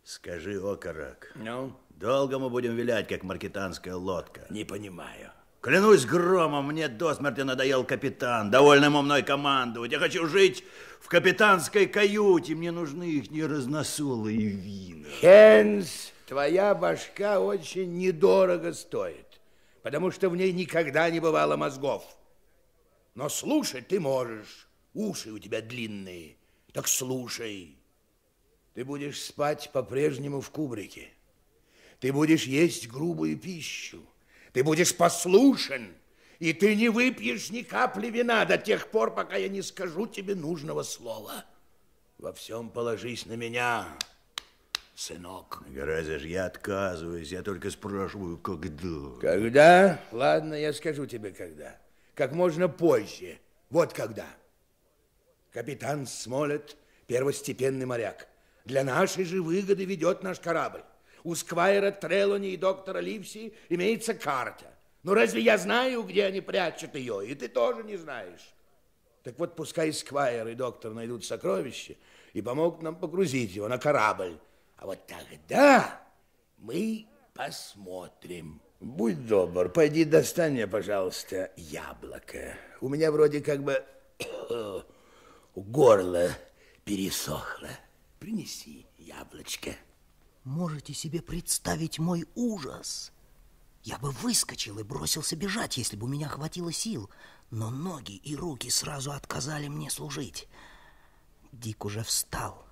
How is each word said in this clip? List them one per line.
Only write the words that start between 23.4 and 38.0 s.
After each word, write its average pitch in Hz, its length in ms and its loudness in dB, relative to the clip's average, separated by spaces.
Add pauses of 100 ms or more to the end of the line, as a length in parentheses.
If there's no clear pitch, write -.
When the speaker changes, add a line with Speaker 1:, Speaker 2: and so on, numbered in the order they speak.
Speaker 2:
ты 196 100 2
можешь, 123 680 -4 (240)
уши 156 380 -6
у 107 80 -10
тебя 110 200 -6
длинные, 101 760 -10 (340)
так 143 160 -4
слушай. 113 920 -4 (1000)
Ты 127 80 -8
будешь 143 380 -10
спать 147 500 -4
по-прежнему 139 640 -2
в - 120 -12
кубрике. 120 580 -8 (880)
Ты 131 140 -2
будешь 156 300 4
есть 139 440 0
грубую 156 480 -4
пищу. - 680 -12 (500)
Ты 127 100 4
будешь 156 320 4
послушен. 170 1000 4 (420)
И 160 160 0
ты 208 220 4
не 226 140 4
выпьешь 233 600 0
ни 226 140 -8
капли 220 480 -2